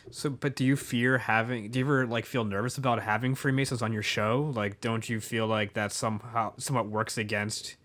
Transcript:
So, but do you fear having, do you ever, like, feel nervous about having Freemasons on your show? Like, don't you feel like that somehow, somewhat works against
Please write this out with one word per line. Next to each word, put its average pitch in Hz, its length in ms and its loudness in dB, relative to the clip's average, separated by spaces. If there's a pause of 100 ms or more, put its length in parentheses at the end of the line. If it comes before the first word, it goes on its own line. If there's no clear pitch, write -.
(100)
So, - 200 -6
but 135 260 -4
do - 80 2
you 135 120 6
fear 127 420 2
having, 113 520 0
do 123 80 0
you 127 60 2
ever, 135 220 2
like, 113 180 -2
feel 120 200 0
nervous 107 340 -2
about 120 240 2
having 110 320 2
Freemasons 131 480 0
on 110 100 0
your 107 100 -2
show? 117 520 0
Like, 101 260 -2
don't 113 280 -2
you 113 120 -2
feel 110 260 -2
like 107 280 0
that 104 180 -2
somehow, 113 640 -2
somewhat 127 320 -2
works 107 300 -2
against 107 680 -2